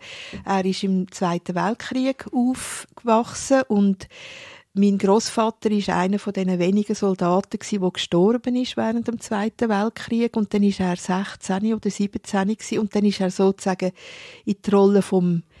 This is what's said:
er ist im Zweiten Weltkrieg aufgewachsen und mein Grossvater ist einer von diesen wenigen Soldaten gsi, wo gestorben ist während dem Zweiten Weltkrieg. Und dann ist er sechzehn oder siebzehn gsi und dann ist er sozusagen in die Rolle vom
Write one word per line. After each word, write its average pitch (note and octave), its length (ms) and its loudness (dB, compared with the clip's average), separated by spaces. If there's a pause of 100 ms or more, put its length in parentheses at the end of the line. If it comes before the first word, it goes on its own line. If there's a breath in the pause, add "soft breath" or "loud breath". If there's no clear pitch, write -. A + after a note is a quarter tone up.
(440 loud breath)
er F#3+ 200 0
ist F#3+ 180 -2
im F#3+ 300 0
Zweiten F3 420 -2
Weltkrieg A#3+ 800 -2
aufgewachsen B3 1400 0
und G3+ 400 2 (640 loud breath)
mein G3 260 2
Grossvater A3 720 0
ist G#3 180 0
einer F#3 320 0
von G#3 120 -8
diesen F#3 260 0
wenigen G3+ 360 2
Soldaten F#3+ 640 0
gsi, - 220 -4
wo F3+ 100 0
gestorben A3+ 640 0
ist B3 220 -4
während A3+ 320 -2
dem A3+ 120 -4
Zweiten A3 480 -4
Weltkrieg. A3+ 680 -2
Und G#3 180 -2
dann G#3 80 4
ist G3+ 160 2
er F3+ 180 0
sechzehn G3 760 -2
oder G#3 160 -2
siebzehn G3+ 680 -2
gsi - 220 -6
und A3 160 -2
dann G#3 100 2
ist G3+ 160 2
er F#3 120 0
sozusagen F#3+ 580 0 (540 loud breath)
in G#3 200 -2
die G3+ 60 -4
Rolle G3 320 6
vom F3 400 2 (180 soft breath)